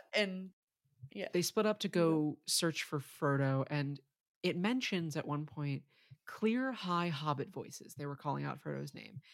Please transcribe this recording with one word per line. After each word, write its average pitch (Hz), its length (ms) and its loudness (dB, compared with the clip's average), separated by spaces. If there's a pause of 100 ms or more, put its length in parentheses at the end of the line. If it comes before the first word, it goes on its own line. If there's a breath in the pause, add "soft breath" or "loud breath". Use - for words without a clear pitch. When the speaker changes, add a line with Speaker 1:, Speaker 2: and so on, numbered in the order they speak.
(120)
Speaker 1:
and, 190 380 0 (600)
yeah. 202 200 -6
Speaker 2:
They 175 120 2
split 214 240 2
up 214 140 2
to 196 60 0
Speaker 1:
You - 40 -6
go. 165 200 6
Speaker 2:
go 151 260 2 (100)
search - 340 2
for - 180 -4
Frodo, 139 680 2
and 143 300 -2 (420)
it 175 160 2
mentions 185 580 0
at 156 120 -2
one 147 180 0
point 143 380 -4 (420 soft breath)
clear, 254 460 0
high 175 380 0
Hobbit 147 440 -2
voices. - 400 -12
They 143 140 -6
were 143 80 -6
calling 143 280 -2
out 143 160 -4
Frodo's 143 360 -6
name. - 260 -16 (120)